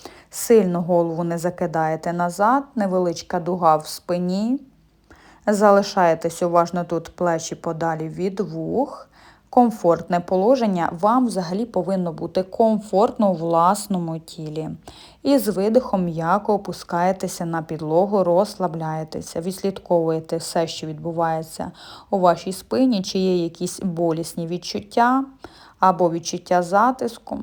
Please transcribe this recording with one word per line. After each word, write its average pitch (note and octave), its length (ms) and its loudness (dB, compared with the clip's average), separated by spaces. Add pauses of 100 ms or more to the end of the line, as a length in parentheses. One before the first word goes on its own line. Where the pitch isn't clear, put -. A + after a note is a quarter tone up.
(300)
Сильно F3+ 520 4
голову E3+ 420 2
не E3+ 140 -2
закидаєте D#3+ 720 -2
назад, F#3+ 520 2 (100)
невеличка F3+ 640 -2
дуга E3 360 4
в D#3 100 -8
спині. F#3+ 760 -2 (840)
Залишаєтесь G3 960 4
уважно F3 420 0
тут, E3 320 -6
плечі E3+ 380 -2
подалі D#3+ 540 -4
від F3+ 320 -4
вух. E3 680 -4 (420)
Комфортне F3+ 680 2
положення, F#3+ 720 2 (100)
вам A#3+ 260 4
взагалі F#3 380 -4
повинно F3+ 480 -2
бути E3+ 300 -4
комфортно G#3+ 880 2
у F3+ 40 0
власному E3+ 840 0
тілі. D#3 520 -10 (520)
І C#4 160 4
з G#3 100 0
видихом G3+ 560 2
м'яко E3+ 500 0
опускаєтеся F#3 880 -2
на E3 180 -4
підлогу, E3 640 0
розслабляєтеся, E3 1160 -2
відслідковуєте E3+ 960 -2
все, E3 300 -2
що D#3+ 200 -10
відбувається D#3+ 840 -4 (380)
у G3+ 80 0
вашій F3 340 2
спині, A#3 500 0
чи - 160 -4
є F#3+ 180 2
якісь E3+ 440 -4
болісні E3 680 -2
відчуття A#3 800 0 (540)
або F3+ 320 4
відчуття E3+ 520 -2
затиску. A#3 800 0